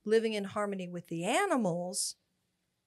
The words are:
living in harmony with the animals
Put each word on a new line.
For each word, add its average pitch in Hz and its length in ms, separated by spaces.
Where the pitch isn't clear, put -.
living 220 300
in 202 100
harmony 196 440
with 175 200
the 165 160
animals 208 920